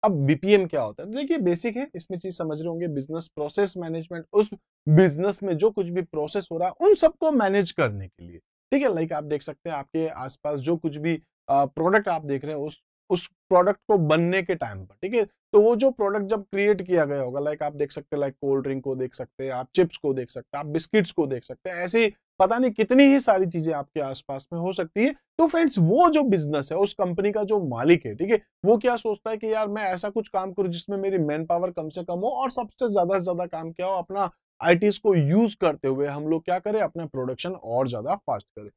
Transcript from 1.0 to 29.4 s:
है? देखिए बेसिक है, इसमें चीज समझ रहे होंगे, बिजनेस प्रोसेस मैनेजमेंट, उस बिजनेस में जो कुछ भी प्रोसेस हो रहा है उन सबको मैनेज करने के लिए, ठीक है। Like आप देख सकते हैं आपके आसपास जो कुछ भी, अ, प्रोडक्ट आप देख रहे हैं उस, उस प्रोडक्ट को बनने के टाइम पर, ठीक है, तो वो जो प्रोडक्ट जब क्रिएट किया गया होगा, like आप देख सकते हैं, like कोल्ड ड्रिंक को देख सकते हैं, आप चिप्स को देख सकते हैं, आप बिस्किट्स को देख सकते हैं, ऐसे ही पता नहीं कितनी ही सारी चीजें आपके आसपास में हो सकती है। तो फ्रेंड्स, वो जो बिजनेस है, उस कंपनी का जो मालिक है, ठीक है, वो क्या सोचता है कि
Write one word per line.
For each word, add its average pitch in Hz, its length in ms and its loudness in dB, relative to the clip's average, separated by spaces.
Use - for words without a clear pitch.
है? 202 80 -12
देखिए 285 260 -2
बेसिक 202 400 -2
है, 285 180 -6
इसमें 180 220 -10
चीज 180 200 -10
समझ 156 220 -6
रहे 165 100 -6
होंगे, 170 180 -6
बिजनेस 151 480 -8
प्रोसेस 175 420 -4
मैनेजमेंट, 165 560 -10
उस 208 160 2
बिजनेस 165 540 4
में 180 140 -2
जो 202 120 2
कुछ 202 180 -4
भी 175 140 -4
प्रोसेस 160 500 -6
हो 165 60 -6
रहा 175 120 -2
है - 120 -12
उन 392 140 6
सबको 320 360 2
मैनेज 202 400 2
करने 101 360 -2
के 87 200 -20
लिए, 85 100 -20
ठीक - 460 -2
है। 254 60 2
Like 175 240 -2
आप 151 100 -4
देख 147 180 -4
सकते - 280 -12
हैं 156 80 -6
आपके 160 300 -4
आसपास 147 520 -8
जो 160 180 0
कुछ 151 200 -6
भी, 160 240 -2
अ, 139 160 4
प्रोडक्ट 185 420 -2
आप 160 180 -4
देख 139 200 -6
रहे 151 100 -8
हैं 143 60 -8
उस, 151 200 -12
उस 180 180 -2
प्रोडक्ट 185 600 2
को 208 100 4
बनने 170 440 2
के 180 140 -4
टाइम 104 300 -10
पर, - 160 -20
ठीक 208 140 -6
है, 220 100 2
तो - 360 4
वो 233 140 6
जो 262 160 4
प्रोडक्ट 202 340 -2
जब 202 180 -4
क्रिएट 196 380 0
किया 175 240 2
गया 143 160 -4
होगा, 131 200 -4
like 151 200 -4
आप 147 140 -6
देख 143 160 -4
सकते 151 240 -10
हैं, 143 80 -2
like 139 120 -4
कोल्ड 139 280 0
ड्रिंक 135 200 -6
को 135 120 -4
देख 131 180 -6
सकते - 300 -12
हैं, 135 80 -6
आप 127 240 -6
चिप्स 175 220 2
को 139 160 -2
देख 127 180 -6
सकते - 260 -14
हैं, 151 80 -8
आप 147 60 -10
बिस्किट्स 170 400 0
को 156 160 0
देख 131 160 -6
सकते - 260 -14
हैं, 175 80 -8
ऐसे 180 280 2
ही 202 80 0
पता 190 180 4
नहीं 254 140 2
कितनी 247 320 6
ही 277 160 8
सारी 190 260 4
चीजें 165 280 -2
आपके 143 260 -6
आसपास 135 540 -8
में 170 60 -6
हो 180 140 -2
सकती 185 300 -2
है। 277 120 2
तो 330 100 4
फ्रेंड्स, 320 320 2
वो 240 300 6
जो 302 140 4
बिजनेस 151 480 0
है, 160 60 -2
उस 202 160 2
कंपनी 190 380 0
का 214 120 -2
जो 202 160 0
मालिक 147 460 4
है, 107 100 -6
ठीक 175 160 -2
है, 208 100 2
वो 214 120 6
क्या 247 180 0
सोचता 220 360 -6
है 220 60 -4
कि 220 160 -2